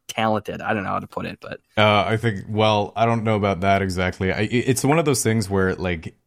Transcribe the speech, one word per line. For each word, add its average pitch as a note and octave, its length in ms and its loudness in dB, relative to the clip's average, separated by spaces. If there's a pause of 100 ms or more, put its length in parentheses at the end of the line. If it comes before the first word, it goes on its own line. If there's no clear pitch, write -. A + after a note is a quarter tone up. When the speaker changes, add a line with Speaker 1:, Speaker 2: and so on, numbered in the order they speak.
Speaker 1:
talented. A2 520 -2
I A2 140 -2
don't G#2 80 -2
know F#2+ 80 -6
how G2 80 -2
to F#2+ 80 -8
put - 200 -10
it, - 140 -10
but - 200 -14 (160)
Speaker 2:
Uh, G#2 300 4
I G#2+ 100 0
think, A2+ 320 -2
well, G#2+ 480 2
I A2+ 100 2
don't A#2 180 0
know A2 120 2
about G2 240 0
that G2 200 4
exactly. F#2 520 -2
I, - 80 -4
it, G#2+ 80 0 (200)
it's B2+ 160 0
one D3 140 4
of E3+ 60 0
those C#3+ 180 0
things A2 260 0
where, F#2+ 280 0
like, F2 400 -6 (100)